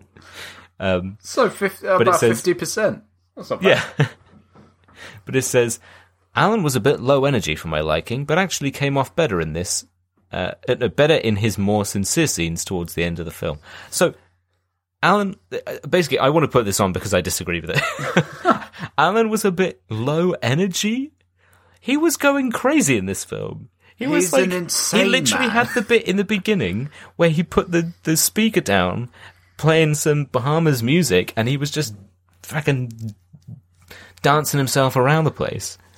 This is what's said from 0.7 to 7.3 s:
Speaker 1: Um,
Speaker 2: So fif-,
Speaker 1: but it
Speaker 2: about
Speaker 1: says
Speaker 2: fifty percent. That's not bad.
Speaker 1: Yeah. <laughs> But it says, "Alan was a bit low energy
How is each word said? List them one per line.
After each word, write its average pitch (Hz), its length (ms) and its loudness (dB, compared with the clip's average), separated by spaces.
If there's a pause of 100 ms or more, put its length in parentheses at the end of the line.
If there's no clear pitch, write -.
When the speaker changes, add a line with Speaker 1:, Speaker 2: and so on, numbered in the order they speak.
Speaker 1:
Um, 95 420 -2
Speaker 2:
So 247 280 0
fif-, - 320 -6
Speaker 1:
but 196 200 2
it 226 60 2
Speaker 2:
about 175 120 4
Speaker 1:
says 113 180 4
Speaker 2:
fifty 180 160 0
percent. 170 500 -4 (320)
That's - 140 -12
not - 120 -6
bad. 185 220 4 (140)
Speaker 1:
Yeah. 135 140 2
<laughs> - 60 -20 (1080)
But - 100 -4
it 131 60 0
says, 120 380 2 (560)
"Alan 185 280 2
was 139 120 0
a 123 40 0
bit 135 220 2
low 135 240 4
energy 98 300 0